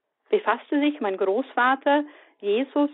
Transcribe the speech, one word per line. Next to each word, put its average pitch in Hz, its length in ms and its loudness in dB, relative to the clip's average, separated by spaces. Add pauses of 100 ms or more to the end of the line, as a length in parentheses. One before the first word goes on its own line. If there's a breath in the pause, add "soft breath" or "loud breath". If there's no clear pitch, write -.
(300)
befasste 226 500 -2
sich 294 220 -2
mein 196 160 -4
Großvater 262 880 0 (340 loud breath)
Jesus, 269 540 -2